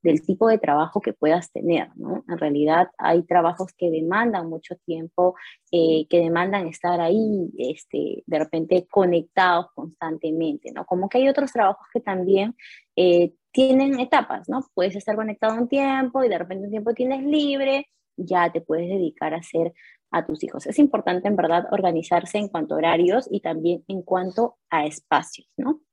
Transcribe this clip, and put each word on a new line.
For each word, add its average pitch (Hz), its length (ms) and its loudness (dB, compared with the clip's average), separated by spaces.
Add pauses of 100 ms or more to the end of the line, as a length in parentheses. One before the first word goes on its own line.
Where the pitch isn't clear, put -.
del 156 200 4
tipo 196 240 0
de 220 120 4
trabajo 151 420 0
que 110 100 -4
puedas 165 400 0
tener, 160 440 -2
¿no? - 320 -8
En 170 100 -8
realidad 156 520 2 (100)
hay 170 240 2
trabajos 175 520 0
que 175 140 -2
demandan 175 580 -2
mucho 165 280 -12 (100)
tiempo, 175 500 0 (360)
eh, 160 360 4
que 170 120 4
demandan 175 480 0
estar 175 340 -2
ahí, 202 560 0
este, - 720 -6
de 156 100 -2
repente 165 500 0
conectados 175 840 2
constantemente, 160 1000 -6
¿no? 139 140 -12
Como 185 240 -2
que 247 80 0
hay 269 120 4
otros 277 220 0
trabajos 208 400 0
que - 100 -4
también, 190 540 0 (400)
eh, 175 380 4 (180)
tienen 262 480 4
etapas, - 480 -2
¿no? 247 120 -4 (160)
Puedes 185 200 0
estar 208 200 -4
conectado 220 440 -2
un 240 80 0
tiempo 269 560 0
y 233 60 2
de 180 80 0
repente 185 280 -8
un 202 60 -10
tiempo 220 220 -2
tienes 262 300 -2
libre, 277 640 0 (280)
ya 175 360 0
te 170 100 -4
puedes 170 260 -4
dedicar 170 460 -4
a 165 40 -6
hacer 165 360 -4 (360)
a 165 160 -2
tus 156 180 -8
hijos. - 240 -10
Es - 120 -2
importante, 180 480 2
en 202 80 2
verdad, 170 360 2
organizarse 175 680 0
en 208 100 -2
cuanto 156 280 -4
a - 20 0
horarios 175 520 2
y 202 120 -4
también 165 480 -2
en 190 140 -8
cuanto 185 540 -2 (120)
a 156 160 0
espacios, - 640 -4 (100)
¿no? 285 240 -4 (100)